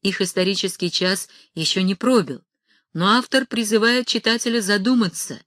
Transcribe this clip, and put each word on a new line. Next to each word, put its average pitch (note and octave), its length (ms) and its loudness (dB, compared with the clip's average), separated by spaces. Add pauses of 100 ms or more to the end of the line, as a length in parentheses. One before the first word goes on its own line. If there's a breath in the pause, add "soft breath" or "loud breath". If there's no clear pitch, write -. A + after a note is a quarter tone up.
Их G3 180 -2
исторический F#3 680 -2
час F#3 400 -2 (260 soft breath)
еще E3 260 -2
не F#3+ 160 0
пробил, G#3+ 480 0 (480)
но F3 160 0
автор B3 380 2
призывает A3+ 600 0
читателя A#3 540 -2
задуматься G3+ 880 0